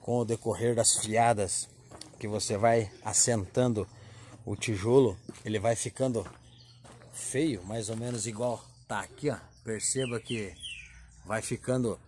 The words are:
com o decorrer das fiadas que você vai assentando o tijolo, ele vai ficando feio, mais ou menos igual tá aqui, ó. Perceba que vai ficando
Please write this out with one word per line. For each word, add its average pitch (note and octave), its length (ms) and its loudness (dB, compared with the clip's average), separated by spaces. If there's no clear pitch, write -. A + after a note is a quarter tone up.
com A#2+ 200 0
o A#2 40 0
decorrer A2+ 500 0
das A2+ 220 4
fiadas G#2+ 720 2
que - 80 -8
você G#2 300 -2
vai A2+ 340 6
assentando A2 840 2
o G2+ 140 -6
tijolo, A2+ 640 4
ele G#2+ 140 -2
vai A2+ 180 2
ficando A#2 500 -2
feio, B2+ 520 -2
mais G#2+ 260 -6
ou A2+ 80 -4
menos A#2 280 -4
igual A#2+ 380 -4
tá G#2+ 120 -4
aqui, - 280 -6
ó. A#2+ 80 -2
Perceba A#2+ 560 -2
que A2 360 -6
vai A2 160 -4
ficando B2 640 -2